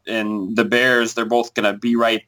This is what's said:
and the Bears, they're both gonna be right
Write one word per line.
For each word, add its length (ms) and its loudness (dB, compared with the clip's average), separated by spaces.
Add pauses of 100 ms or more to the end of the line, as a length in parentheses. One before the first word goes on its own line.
and 500 -4
the 80 4
Bears, 500 2
they're 120 -2
both 280 0
gonna 200 0
be 220 -2
right 320 0